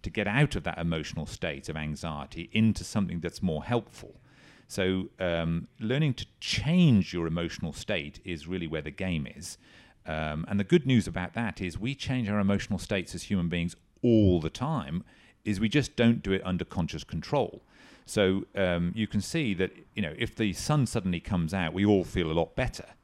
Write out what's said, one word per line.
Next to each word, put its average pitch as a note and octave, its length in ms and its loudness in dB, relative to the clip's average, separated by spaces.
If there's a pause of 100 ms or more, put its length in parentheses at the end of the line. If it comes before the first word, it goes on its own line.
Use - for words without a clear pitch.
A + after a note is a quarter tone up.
to F#2 80 -8
get G2+ 160 -2
out C3+ 300 2
of E2 80 -4
that E2+ 140 -4
emotional D#2+ 480 -4
state D2 420 -8
of D#2 80 -6
anxiety D#2 760 -8
into A2 300 4
something F2 380 -2
that's E2+ 220 -6
more D#2 220 -2
helpful. - 500 -6 (540)
So, F#2+ 420 0 (100)
um, E2+ 460 0 (140)
learning C3 340 0
to - 120 -10 (140)
change C3+ 720 4
your E2+ 140 -2
emotional E2 480 -2
state D#2 500 -6
is D#2+ 220 -8
really F2 200 -4
where D#2 160 -4
the D2+ 80 -8
game E2 360 -2 (100)
is. - 220 -14 (480)
Um, D#2 420 -4
and G2+ 100 -2
the G2+ 60 0
good D3+ 220 4
news B2 200 6
about F2+ 280 -6
that A2+ 260 -4
is E2+ 180 -6
we B2+ 160 -4
change B2+ 340 -2
our G#2 120 0
emotional G2 380 2
states F#2+ 360 -4
as E2+ 100 -8
human F2 240 0
beings E2+ 280 -2 (260)
all G#2 380 6
the D#2 100 -2
time, F#2 540 -4 (400)
is G3 160 -2
we - 80 2
just - 260 0
don't A#2 280 4
do F#2+ 100 0
it F#2+ 120 2
under F2+ 200 -2
conscious D#2+ 400 -4
control. - 580 -4 (440)
So, F#2+ 400 2 (100)
um, F2 400 2
you G#2+ 100 0
can G#2+ 140 -2
see C3+ 340 -2
that, F#2 180 0 (220)
you A2 80 -4
know, D#2 160 -4
if A2 160 -4
the G#2 200 0
sun D3 320 2
suddenly F#2 340 -2
comes E2+ 340 -2
out, E2+ 200 -2
we G2 100 2
all G2+ 180 6
feel E2 300 -2
a - 0 -
lot E2 240 0
better. - 300 -4 (180)